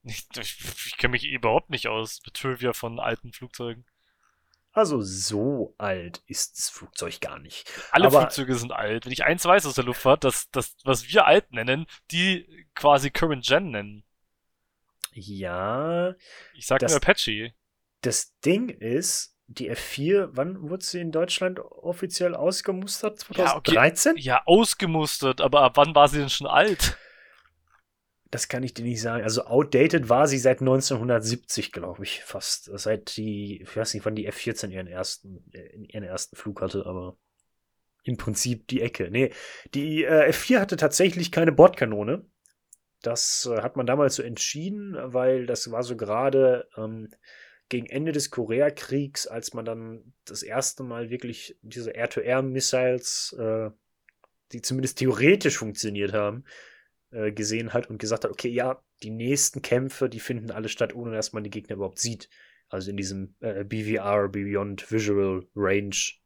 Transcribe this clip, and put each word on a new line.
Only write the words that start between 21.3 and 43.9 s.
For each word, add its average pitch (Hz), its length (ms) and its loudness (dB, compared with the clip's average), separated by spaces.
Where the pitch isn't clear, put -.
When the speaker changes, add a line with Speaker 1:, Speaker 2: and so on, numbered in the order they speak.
Speaker 2:
offiziell 175 760 -4
ausgemustert? 190 960 -2
Speaker 1:
Ja, 175 240 2
okay. - 160 0
Speaker 2:
Zweitausenddreizehn? 165 460 4
Speaker 1:
Ja, 127 280 0
ausgemustert, 160 960 2
aber 143 200 6
ab 131 160 6
wann 147 180 6
war 147 120 10
sie 147 120 2
denn 139 100 -2
schon - 160 -4
alt? 160 520 4
Speaker 2:
Das - 180 -6
kann 127 140 -4
ich 127 140 -6
dir 117 80 -8
nicht 117 180 -4
sagen. 117 220 -2
Also 110 220 0
outdated 143 640 4
war 131 200 8
sie 139 100 2
seit 127 240 4
neunzehnhundertsiebzig, 120 1080 0
glaub 90 280 -10
ich, - 240 -8
fast. - 520 -8
Seit 107 420 -4
die, 104 460 -6
ich - 120 -18
weiß 110 200 -2
nicht, 98 100 -8
wann 107 80 0
die 107 140 -4
F 104 80 -6
vierzehn 110 340 -6
ihren 92 160 -8
ersten, 90 680 -10
äh, - 260 -20
ihren 104 260 -12
ersten 90 320 -8
Flug - 260 -10
hatte, 95 240 -4
aber 90 320 -10
im 123 140 -4
Prinzip 113 500 -4
die 127 140 -2
Ecke. 98 280 -4
Nee, 123 240 0
die, 151 300 -2
äh, 151 240 6
F - 100 4
vier 247 240 4
hatte 190 160 -2
tatsächlich 170 540 2
keine 165 200 4
Bordkanone. 131 720 6
Das, - 500 -2
äh, 110 120 0
hat 123 140 -4
man 127 100 0
damals 135 280 4